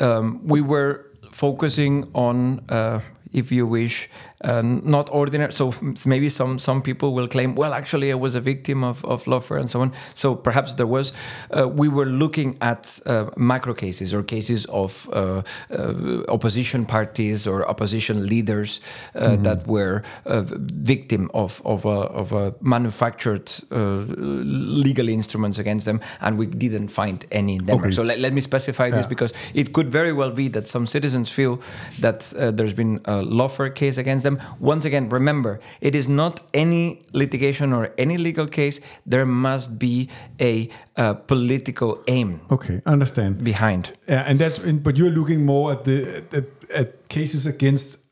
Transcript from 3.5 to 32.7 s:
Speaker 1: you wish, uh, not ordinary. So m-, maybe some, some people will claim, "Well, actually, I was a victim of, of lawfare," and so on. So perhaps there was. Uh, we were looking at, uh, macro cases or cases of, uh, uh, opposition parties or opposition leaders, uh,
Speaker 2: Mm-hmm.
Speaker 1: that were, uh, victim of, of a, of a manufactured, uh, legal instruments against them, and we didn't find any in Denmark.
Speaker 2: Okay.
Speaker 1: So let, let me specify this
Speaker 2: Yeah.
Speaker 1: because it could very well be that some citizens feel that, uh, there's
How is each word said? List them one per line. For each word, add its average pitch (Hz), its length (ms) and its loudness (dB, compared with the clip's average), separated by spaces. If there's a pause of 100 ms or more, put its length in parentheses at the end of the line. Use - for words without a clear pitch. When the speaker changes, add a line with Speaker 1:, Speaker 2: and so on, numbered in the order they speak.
Speaker 1:
you 123 140 4
wish, 117 440 -2 (340)
uh, 120 160 2
not 143 520 2
ordinary. 147 400 0
So 135 160 0 (120)
m-, 139 140 -4 (100)
maybe 135 240 4
some, 131 300 -2
some 131 240 0
people 135 320 -2
will 123 140 0
claim, 127 260 0
"Well, 143 200 0
actually, 139 360 -2
I 131 60 0
was 127 180 -2
a 123 60 0
victim 135 420 0
of, 123 220 -2
of 123 220 -2
lawfare," 131 340 0
and 127 100 -2
so 123 100 0
on. 131 120 2 (220)
So 131 200 0
perhaps 127 400 0
there 127 140 0
was. 135 240 0 (440)
Uh, 135 120 4
we 147 200 2
were 139 180 2
looking 139 540 0
at, 117 460 -2
uh, 110 200 2 (100)
macro 127 360 2
cases 92 400 -6
or 104 120 0
cases 110 420 -2
of, 98 460 -2
uh, 95 300 0 (280)
uh, 58 580 -2
opposition 117 580 0
parties 107 600 0
or 98 220 0
opposition 104 580 0
leaders, 104 540 0 (340)
uh, - 80 -6
Speaker 2:
Mm-hmm. 104 220 4
Speaker 1:
that 101 240 2
were, 104 340 2 (240)
uh, 117 160 0 (420)
victim 110 500 0
of, 98 300 -2
of 101 200 -2
a, 107 40 2 (220)
of 101 220 -4
a 101 280 0
manufactured, 117 880 0 (220)
uh, 101 380 0
legal 135 1000 0
instruments 107 500 -2
against 104 280 -2
them, 107 140 0 (200)
and 110 160 0
we 110 100 0
didn't 110 420 -2
find 101 420 -4
any 101 240 0
in 92 120 -2
Denmark. 104 200 4
Speaker 2:
Okay. 95 80 2
Speaker 1:
So 117 80 2
let, 113 160 0
let 131 140 0
me 139 80 2
specify 131 500 0
this 117 140 2
Speaker 2:
Yeah. 104 40 -6
Speaker 1:
because 120 240 -2 (220)
it 139 180 0
could 151 200 2
very 160 200 2
well 139 200 0
be 131 160 0
that 107 180 -4
some 120 220 -2
citizens 131 420 0
feel 131 300 0 (400)
that, - 360 0
uh, 127 140 2
there's 107 240 0